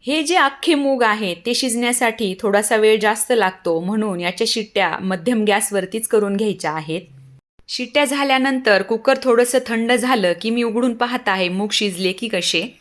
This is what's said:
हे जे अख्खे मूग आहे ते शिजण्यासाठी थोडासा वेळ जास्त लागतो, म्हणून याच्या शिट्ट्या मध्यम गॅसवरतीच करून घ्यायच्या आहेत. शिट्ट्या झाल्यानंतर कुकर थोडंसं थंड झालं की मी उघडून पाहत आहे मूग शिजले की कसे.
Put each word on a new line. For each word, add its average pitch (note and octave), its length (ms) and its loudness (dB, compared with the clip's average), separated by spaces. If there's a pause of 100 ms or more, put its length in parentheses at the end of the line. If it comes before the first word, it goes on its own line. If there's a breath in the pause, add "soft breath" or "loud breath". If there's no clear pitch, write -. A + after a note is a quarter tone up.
हे D4+ 180 -2
जे D#4+ 120 0
अख्खे D4+ 400 2
मूग C4+ 280 2
आहे G#3+ 300 0 (120)
ते A#3+ 80 0
शिजण्यासाठी A#3+ 880 0
थोडासा A3 340 2
वेळ G#3+ 240 4
जास्त A3 320 0
लागतो, F#3 480 0
म्हणून G3+ 400 -2
याच्या F3+ 300 -2
शिट्ट्या G3+ 520 -2
मध्यम F#3+ 420 -2
गॅसवरतीच G3+ 640 -2
करून G3+ 280 2
घ्यायच्या G3+ 360 -2
आहेत. D#3+ 300 -6 (680)
शिट्ट्या B3+ 360 -2
झाल्यानंतर C4 760 2
कुकर A3+ 400 2
थोडंसं B3 440 4
थंड A3+ 240 0
झालं A3+ 500 2
की G#3+ 80 -4
मी A#3+ 140 0
उघडून A#3 300 0
पाहत B3 340 -4
आहे F#3+ 220 0
मूग G3 240 -2
शिजले F#3 380 -2
की F#3 180 -8
कसे. F3+ 380 -2 (140)